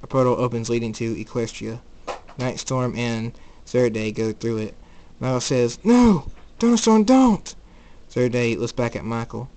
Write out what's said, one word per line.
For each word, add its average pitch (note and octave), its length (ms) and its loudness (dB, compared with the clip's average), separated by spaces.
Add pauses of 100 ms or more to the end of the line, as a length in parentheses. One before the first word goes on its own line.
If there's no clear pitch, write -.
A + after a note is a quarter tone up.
A - 40 -18
portal B2+ 300 2
opens A#2+ 320 -2
leading A#2 240 -2
to A2+ 220 -4
Equestria. A2 640 -8 (580)
Night B2 220 -4
Storm B2+ 360 -2
and A#2 360 -4 (340)
Saturday A2 460 0
go A2 200 -2
through A2+ 260 -4
it. G#2+ 180 -8 (440)
Miles B2+ 260 -2
says, B2 380 0
No! A3+ 420 6 (340)
Thunderstorm, A3+ 460 4
don't! B3+ 500 4 (520)
Saturday A#2+ 480 0
looks A2+ 160 -4
back A#2 240 -4
at G#2 80 -6
Michael. A#2 540 -8